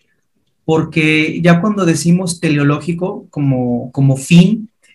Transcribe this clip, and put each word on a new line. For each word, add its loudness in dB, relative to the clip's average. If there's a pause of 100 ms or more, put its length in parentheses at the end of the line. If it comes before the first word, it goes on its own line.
(640)
porque -2
ya 4
cuando -2
decimos 0
teleológico -2
como, -2
como 0
fin, 2 (260)